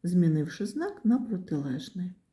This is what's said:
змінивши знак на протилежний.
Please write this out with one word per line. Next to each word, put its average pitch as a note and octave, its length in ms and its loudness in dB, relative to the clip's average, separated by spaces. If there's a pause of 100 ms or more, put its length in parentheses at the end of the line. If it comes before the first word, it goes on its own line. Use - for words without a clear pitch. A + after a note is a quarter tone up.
змінивши E3+ 640 2
знак F4 380 -6
на A#3 140 4
протилежний. F3+ 920 -6 (200)